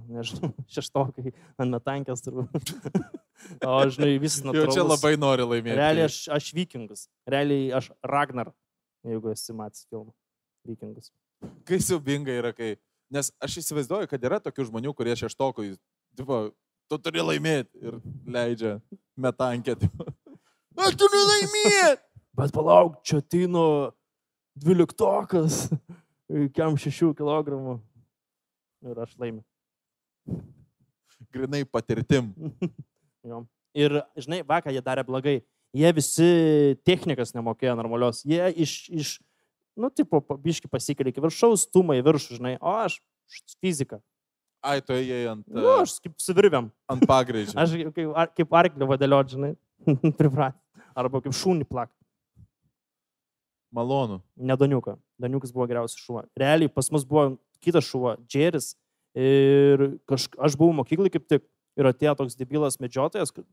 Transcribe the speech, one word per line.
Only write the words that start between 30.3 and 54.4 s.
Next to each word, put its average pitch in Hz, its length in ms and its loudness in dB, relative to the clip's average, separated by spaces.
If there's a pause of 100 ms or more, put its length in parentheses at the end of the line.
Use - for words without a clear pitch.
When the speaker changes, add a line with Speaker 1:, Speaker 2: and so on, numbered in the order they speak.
Speaker 2:
Grynai 135 400 -4
patirtim. 117 640 0 (320)
Speaker 1:
<laughs> 175 80 -4 (540)
Jo. 117 200 -14 (240)
Ir, 147 240 0 (220)
žinai, 156 280 -8
va, 151 160 -2
ką 147 160 -6
jie 131 80 -4
darė 131 240 -4
blogai. 131 300 -2 (380)
Jie 160 180 6
visi 160 320 2 (560)
technikas 147 500 0
nemokėjo 117 480 -4
normalios. 117 460 -2
Jie 170 260 2
iš, 160 220 -2 (160)
iš, 156 240 -6 (640)
nu, 247 180 -4
tipo, 175 240 2
pa-, 139 160 -6
biškį 143 320 -4
pasikėlė 135 460 -4
iki 139 100 -8
viršaus, 202 400 2
stumą 175 320 4
į 127 80 2
viršų, 131 380 2
žinai, 127 160 -6
o 165 180 -4
aš 220 220 -4 (320)
št-, - 300 -20
fizika. 139 420 -4 (640)
Speaker 2:
Ai, 143 180 0
tu 131 160 -4
ėjai 127 220 -2 (160)
ant, 107 100 -14
Speaker 1:
Nu, - 160 -6
Speaker 2:
e, 508 220 6
Speaker 1:
aš - 160 -6
kaip - 180 -14
su - 160 -4
virvėm. 156 320 4 (220)
Speaker 2:
ant 131 180 2
pagreičio. 123 520 2
Speaker 1:
<laughs> 151 40 4
Aš 165 160 2
kaip, 156 160 -6
kaip 160 160 -2
ar-, 165 240 0
kaip 170 240 4
arklio 147 320 4
vadeliot, 139 400 4
žinai, 139 220 -6 (340)
<laughs> 147 320 2
priprat. 139 400 2 (320)
Arba 127 320 -2
kaip 131 160 -6
šunį 175 320 0
plakt. 120 240 -8 (1800)
Speaker 2:
Malonu. 120 460 -2 (140)
Speaker 1:
Ne 131 240 -2